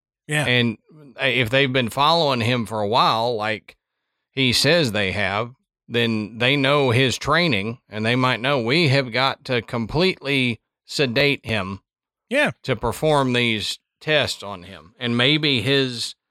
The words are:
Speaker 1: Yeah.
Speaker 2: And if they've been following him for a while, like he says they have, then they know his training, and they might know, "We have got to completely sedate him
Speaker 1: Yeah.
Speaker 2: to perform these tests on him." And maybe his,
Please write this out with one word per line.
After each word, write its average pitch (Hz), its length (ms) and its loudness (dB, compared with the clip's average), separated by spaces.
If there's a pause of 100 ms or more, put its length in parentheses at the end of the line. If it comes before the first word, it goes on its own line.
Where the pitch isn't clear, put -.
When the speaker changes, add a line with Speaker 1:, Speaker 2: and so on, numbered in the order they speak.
(280)
Speaker 1:
Yeah. 151 160 0
Speaker 2:
And 120 320 2 (420)
if 127 320 0
they've 135 220 2
been 127 160 0
following 143 540 2
him 120 240 0
for 110 140 -6
a 104 80 -2
while, 123 460 2
like 107 440 -6 (540)
he 131 200 2
says 139 400 2
they 98 200 0
have, 104 400 -2 (360)
then 113 500 -2
they 123 180 2
know 139 340 2
his 123 280 2
training, 131 720 0
and 107 180 -6
they 117 80 2
might 127 260 0
know, 135 200 0
"We 139 280 0
have 131 240 0
got 127 340 -2
to 123 160 0
completely 131 1000 -2 (240)
sedate 139 600 0
him 101 360 -4 (480)
Speaker 1:
Yeah. 254 240 0 (100)
Speaker 2:
to 127 140 -2
perform 135 560 0
these 117 480 -2 (200)
tests 143 440 -2
on 98 180 -12
him." 85 380 -20
And 120 160 -2
maybe 139 460 2
his, 131 520 -2 (160)